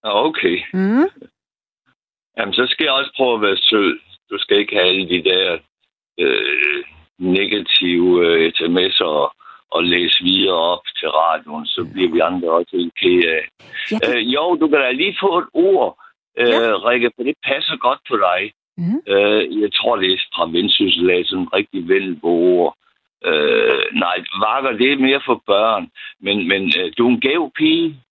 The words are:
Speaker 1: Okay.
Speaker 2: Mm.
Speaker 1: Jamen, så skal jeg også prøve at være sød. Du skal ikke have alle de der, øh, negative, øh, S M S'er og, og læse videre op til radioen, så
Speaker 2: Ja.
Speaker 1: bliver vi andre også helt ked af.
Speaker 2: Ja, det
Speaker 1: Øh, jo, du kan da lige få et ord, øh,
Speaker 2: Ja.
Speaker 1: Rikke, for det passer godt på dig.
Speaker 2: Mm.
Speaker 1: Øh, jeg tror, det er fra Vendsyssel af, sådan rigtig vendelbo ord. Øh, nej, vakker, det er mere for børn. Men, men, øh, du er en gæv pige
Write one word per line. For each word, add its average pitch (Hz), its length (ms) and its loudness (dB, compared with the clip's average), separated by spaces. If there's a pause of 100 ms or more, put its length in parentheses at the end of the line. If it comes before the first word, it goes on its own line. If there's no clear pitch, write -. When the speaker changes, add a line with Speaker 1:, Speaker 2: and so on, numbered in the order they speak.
Speaker 1:
Okay. 107 560 -2 (160)
Speaker 2:
Mm. 208 300 0 (1300)
Speaker 1:
Jamen, 101 180 -6
så 123 160 2
skal - 140 -2
jeg 139 80 0
også 135 240 -2
prøve 127 180 2
at 107 80 0
være 98 140 2
sød. 101 420 2 (320)
Du 101 80 -6
skal - 200 0
ikke 104 180 -2
have 90 120 4
alle 92 200 0
de 87 220 0
der, 90 280 0 (600)
øh, 71 680 0 (340)
negative, 90 1080 2
øh, 82 260 4
S - 160 -4
M 87 100 0
S'er 92 260 0
og, 76 280 0 (380)
og 82 140 0
læse 87 400 0
videre 95 320 0
op 87 280 -2 (140)
til 80 120 -6
radioen, 76 560 -2
så 92 160 -6
Speaker 2:
Ja. 78 100 -10
Speaker 1:
bliver 92 200 0
vi 85 80 0
andre 85 300 -2
også 85 220 0
helt 87 280 -4
ked 90 220 4 (160)
af. 78 100 -8 (420)
Speaker 2:
Ja, 214 80 -2
det 123 180 0
Speaker 1:
Øh, 117 180 -2
jo, 165 260 0
du 156 80 2
kan 147 100 2
da 131 120 0
lige 170 300 -2
få 175 180 0
et 160 160 -6
ord, 170 440 2 (400)
øh, 120 100 2
Speaker 2:
Ja. 113 240 2 (160)
Speaker 1:
Rikke, 120 280 2
for 123 60 -8
det 143 120 -2 (100)
passer 147 320 -4
godt 131 240 -2 (100)
på 120 60 0
dig. 95 360 0 (240)
Speaker 2:
Mm. 190 240 -2 (120)
Speaker 1:
Øh, 101 500 2
jeg 101 100 -2
tror, 113 240 0
det 92 160 0
er 92 80 -2 (140)
fra 87 160 -2
Vendsyssel 90 600 0
af, 90 140 2
sådan 92 280 -4
rigtig 95 360 -4
vendelbo 92 400 -2 (300)
ord. 85 180 0 (480)
Øh, 67 580 2 (120)
nej, 90 220 0 (300)
vakker, 131 260 -2
det 127 200 2
er 139 40 0 (120)
mere 135 180 2
for 120 200 -2
børn. 104 440 0 (300)
Men, 98 280 -2
men, 98 140 0 (180)
øh, 87 180 -4
du 120 80 4
er 127 40 4
en 117 100 2
gæv 143 380 -2
pige 156 420 0 (100)